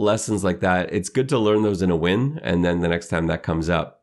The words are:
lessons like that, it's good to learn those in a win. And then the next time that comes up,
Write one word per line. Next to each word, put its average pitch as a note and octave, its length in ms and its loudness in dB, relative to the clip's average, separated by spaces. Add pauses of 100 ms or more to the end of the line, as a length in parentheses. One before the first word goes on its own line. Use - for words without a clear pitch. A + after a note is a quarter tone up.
lessons G#2 400 0
like F#2 180 0
that, F#2 340 0
it's - 160 -4
good C3 180 0
to C3+ 100 2
learn G#2+ 240 4
those G2 200 0
in F#2 80 2
a E2+ 60 2
win. A2+ 460 0
And F2 220 0
then F2 160 0
the E2+ 80 0
next E2+ 200 -2
time E2 180 -2
that E2 160 -2
comes D#2+ 260 -2
up, E2 340 -4